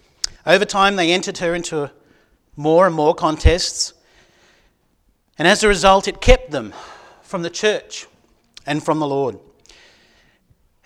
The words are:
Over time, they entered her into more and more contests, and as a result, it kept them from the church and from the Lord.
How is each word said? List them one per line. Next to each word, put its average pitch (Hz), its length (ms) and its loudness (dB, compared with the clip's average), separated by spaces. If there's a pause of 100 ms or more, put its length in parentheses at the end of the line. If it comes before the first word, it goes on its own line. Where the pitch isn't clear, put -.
(460)
Over 185 180 4
time, 196 320 0
they 170 160 0
entered 190 280 -4
her 175 140 -4
into 160 380 -8 (640)
more 160 320 4
and 165 80 0
more 151 180 2
contests, 160 800 0 (1400)
and 156 100 0
as 202 160 2
a 214 40 2
result, 190 400 4
it - 140 -10
kept 254 300 2
them 113 220 -6 (480)
from 185 220 -10
the 170 60 -6
church - 580 -4 (580)
and 147 160 -4
from 156 180 -2
the 151 80 -2
Lord. 139 300 -4 (1500)